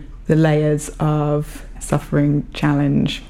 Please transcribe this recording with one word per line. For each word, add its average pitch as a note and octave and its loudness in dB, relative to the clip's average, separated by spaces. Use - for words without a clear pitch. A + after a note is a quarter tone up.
the D#3 4
layers D3+ 2
of D3+ -2
suffering, D3 0
challenge, C#3+ 0